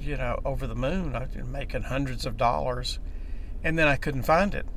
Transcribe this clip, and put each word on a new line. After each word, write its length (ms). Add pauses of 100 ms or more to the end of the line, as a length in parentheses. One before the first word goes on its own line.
you 160
know, 280
over 220
the 100
moon. 400
I 80
was 100 (120)
making 360
hundreds 420
of 120
dollars, 600 (680)
and 140
then 100
I 80
couldn't 260
find 320
it. 100 (120)